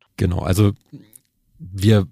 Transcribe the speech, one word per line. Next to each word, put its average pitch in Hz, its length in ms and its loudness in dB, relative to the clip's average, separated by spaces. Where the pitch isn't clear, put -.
Genau, 90 240 -2
also 98 320 2
wir, 101 520 0